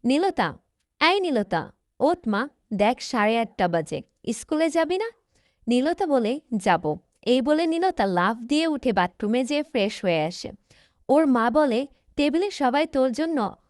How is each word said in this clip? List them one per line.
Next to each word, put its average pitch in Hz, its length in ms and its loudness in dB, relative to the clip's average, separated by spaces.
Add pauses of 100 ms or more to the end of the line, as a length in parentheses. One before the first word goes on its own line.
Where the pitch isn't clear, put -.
নীলতা, 262 540 0 (440)
এই 359 180 4
নীলতা, 220 520 -2 (280)
ওঠ 330 280 0
মা, 220 220 -2 (240)
দেখ 208 280 0
সাড়ে 226 380 0
আটটা 202 280 -2
বাজে, 160 340 -4 (320)
স্কুলে 311 360 -2
যাবি 330 280 0
না? 453 140 -4 (560)
নীলতা 285 380 2
বলে, 262 340 0 (160)
"যাব।" 175 420 0 (240)
এই 254 200 2
বলে 302 240 2
নীলতা 330 400 0
লাফ 190 320 0
দিয়ে 294 300 0
উঠে 262 260 -2
বাথরুমে 208 500 -2
যেয়ে 294 200 -2
ফ্রেশ 214 400 -4
হয়ে 170 180 2
আসে। 165 300 -6 (580)
ওর 294 180 6
মা 240 220 2
বলে, 262 380 2 (280)
"টেবিলে 320 360 0
সবাই 285 360 0
তোর 262 240 0
জন্য 285 440 -2 (140)